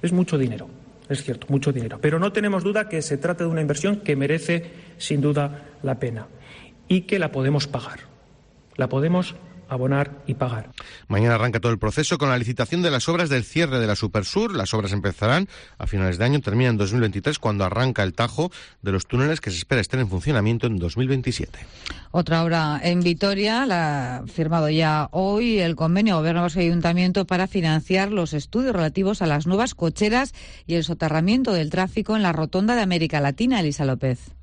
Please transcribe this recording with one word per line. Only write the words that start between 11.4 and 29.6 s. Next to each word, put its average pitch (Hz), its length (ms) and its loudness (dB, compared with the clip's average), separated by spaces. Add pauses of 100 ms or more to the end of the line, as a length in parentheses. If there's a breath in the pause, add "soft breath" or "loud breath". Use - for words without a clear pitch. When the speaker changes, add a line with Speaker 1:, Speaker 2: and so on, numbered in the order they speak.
Speaker 2:
todo 117 120 2
el 107 60 0
proceso 147 400 0
con 139 100 2
la 127 100 2
licitación 123 440 -2
de 170 80 2
las 131 180 0
obras 170 200 0
del 127 160 0
cierre 143 360 0
de 113 60 2
la 104 100 2
Supersur. 113 580 -2
Las 104 200 -2
obras 98 180 0
empezarán 107 560 0 (300 loud breath)
a - 80 -6
finales 92 320 0
de 107 60 2
año, 139 160 2
terminan 120 320 2
en 110 60 0
dos 101 140 0
mil 120 100 2
veintitrés, 107 360 -2
cuando 101 260 0
arranca 107 380 0
el 95 120 0
tajo 151 360 -2 (320 loud breath)
de 98 100 -2
los 95 140 -2
túneles 139 340 0
que 107 100 -6
se 87 80 -6
espera 120 220 0
estén 131 200 -2
en 113 80 0
funcionamiento 110 580 0
en 110 120 0
dos 85 180 -4
mil 127 120 0
veintisiete. 131 500 -4 (520 loud breath)
Speaker 3:
Otra 165 320 2
obra 160 400 0
en 175 180 2
Vitoria, 202 680 0
la 147 500 0
ha 117 100 -10
firmado 160 440 0
ya 156 420 2
hoy 208 460 2
el 170 180 0
convenio 180 400 4
Gobierno 165 260 2
Vasco 175 180 0
y 175 40 4
Ayuntamiento 175 640 2
para 185 200 0
financiar 185 640 2
los 185 220 0
estudios 226 420 -2
relativos 185 460 0
a 190 60 0
las 151 200 2
nuevas 202 280 2